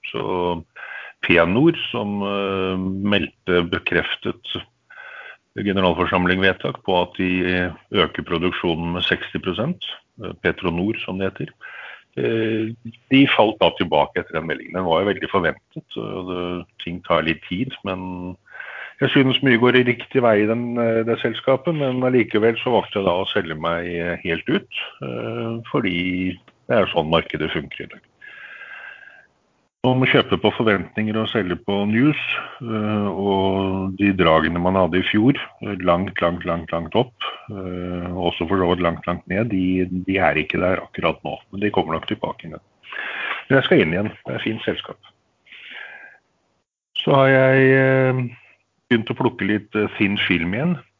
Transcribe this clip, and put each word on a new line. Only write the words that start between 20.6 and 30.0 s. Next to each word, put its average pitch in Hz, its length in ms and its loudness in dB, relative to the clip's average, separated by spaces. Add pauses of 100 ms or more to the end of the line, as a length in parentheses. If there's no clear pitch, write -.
eh, 113 260 2
det 113 160 0
selskapet, 131 560 0
men 131 260 -2
allikevel 117 560 4
så 127 160 -2
valgte 107 240 0
jeg 98 80 0
da 90 60 4
å 92 180 0
selge 82 300 -2
meg, 85 260 -2
eh, 87 380 -4
helt 82 260 -2
ut, - 200 -2 (320)
eh, 117 680 -6
fordi 90 680 -2 (280)
det 123 80 0
er 98 120 4
sånn 80 220 0
markedet 78 420 0
funker 71 320 -8
i - 20 -12
dag. - 160 -20 (1800)
Man 127 180 4